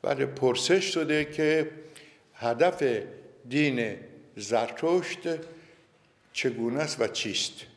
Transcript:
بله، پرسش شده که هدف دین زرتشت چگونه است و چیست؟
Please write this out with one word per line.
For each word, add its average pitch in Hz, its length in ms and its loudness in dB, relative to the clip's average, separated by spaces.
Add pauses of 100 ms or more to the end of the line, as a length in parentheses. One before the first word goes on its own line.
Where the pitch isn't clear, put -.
بله، 139 200 2
پرسش 135 680 2
شده 151 320 0
که 156 440 2 (680)
هدف 143 480 2 (680)
دین 123 460 2 (400)
زرتشت 117 840 0 (1120)
چگونه 117 460 -2
است 147 220 -2
و 113 60 2
چیست؟ - 460 -4 (240)